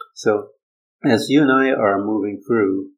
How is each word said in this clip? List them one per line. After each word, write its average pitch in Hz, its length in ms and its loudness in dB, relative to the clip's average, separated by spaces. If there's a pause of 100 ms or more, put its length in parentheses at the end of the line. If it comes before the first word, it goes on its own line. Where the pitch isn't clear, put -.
(140)
So - 360 -2 (540)
as 120 260 0
you 143 120 4
and 139 100 2
I 135 200 2
are 101 340 0
moving 104 420 -4
through 98 500 0